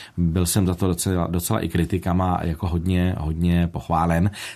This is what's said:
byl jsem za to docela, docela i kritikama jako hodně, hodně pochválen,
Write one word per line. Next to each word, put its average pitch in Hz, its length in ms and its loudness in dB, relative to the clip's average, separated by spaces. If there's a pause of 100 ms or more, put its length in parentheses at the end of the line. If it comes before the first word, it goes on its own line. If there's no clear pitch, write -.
(180)
byl 87 280 2
jsem 95 220 2
za 92 80 0
to 95 120 0
docela, 90 400 0
docela 87 320 -2
i - 100 -4
kritikama 90 760 0
jako 82 240 -4
hodně, 90 500 0
hodně 85 500 2
pochválen, 85 640 0 (240)